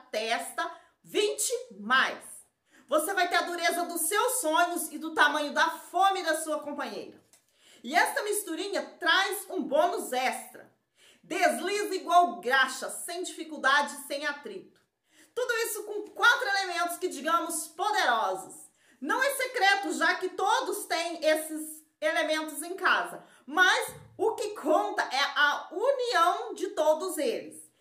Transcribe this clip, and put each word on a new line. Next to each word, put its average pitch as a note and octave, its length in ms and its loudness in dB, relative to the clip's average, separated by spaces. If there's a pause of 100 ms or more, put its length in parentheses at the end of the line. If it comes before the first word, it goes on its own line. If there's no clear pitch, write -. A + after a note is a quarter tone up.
(100)
testa, B3 600 -4 (320)
vinte G#4 500 0 (260)
mais. A3 440 0 (640)
Você D#4 280 0
vai F4+ 140 2
ter F4+ 80 0
a E4 60 4
dureza F4 440 -2
dos F4 160 -6
seus G#4+ 380 2
sonhos E4+ 520 0
e D4 60 -10
do D4+ 160 -8
tamanho D4 380 2
da D4+ 180 2
fome F#4 520 0
da D#4+ 140 0
sua D#4 240 -4
companheira. C4 600 -10 (600)
E A#3+ 120 -8
esta G#4 280 2
misturinha F4+ 600 -4 (160)
traz F#4 500 2
um F#4 140 -4
bônus F4 500 2
extra. - 580 -4 (520)
Desliza F#4 720 0
igual F4 460 4
graxa, B3 480 2
sem F4 340 -8
dificuldade, D4 720 0 (140)
sem D4 180 -4
atrito. - 540 -10 (540)
Tudo B4 240 -2
isso A4+ 260 -4
com - 260 -6
quatro B4+ 380 4
elementos F4+ 480 -2
que, F#4 120 -4
digamos, D#4+ 600 -2
poderosos. C4+ 840 0 (460)
Não G#4+ 220 0
é C#5+ 80 4
secreto, G4+ 600 2
já E4+ 240 2
que F4+ 140 -4
todos G4+ 560 0
têm E4+ 380 -4
esses D#4 600 -2 (160)
elementos D#4 640 -2
em F4 120 -8
casa. G#3+ 500 -2 (220)
Mas F#4+ 480 2 (240)
o A4 160 2
que - 160 -6
conta - 520 2
é C4+ 200 0 (140)
a C#4+ 340 2
união G4+ 840 2
de F#4 160 -6
todos D#4 460 2
eles, - 460 -4 (180)